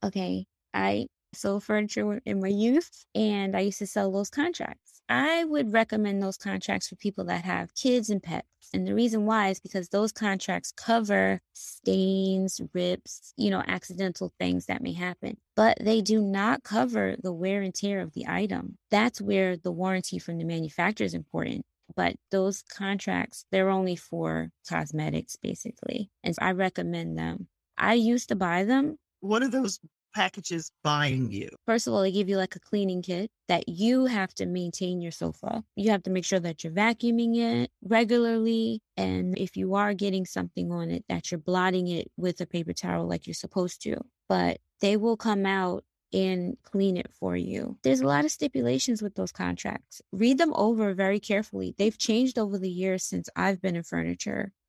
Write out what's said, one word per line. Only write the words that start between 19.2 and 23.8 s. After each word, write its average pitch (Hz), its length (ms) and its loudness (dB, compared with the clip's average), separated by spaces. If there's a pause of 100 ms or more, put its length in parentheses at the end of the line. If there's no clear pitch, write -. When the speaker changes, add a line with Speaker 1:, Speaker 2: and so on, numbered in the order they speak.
Speaker 1:
the 175 140 -6
warranty 185 460 -2
from 170 200 -8
the 165 80 -4
manufacturer 165 600 -2
is 170 80 -2
important. 165 520 -4 (280)
But 175 220 0 (140)
those 190 320 0
contracts, 196 920 -4
they're 190 180 4
only 190 280 0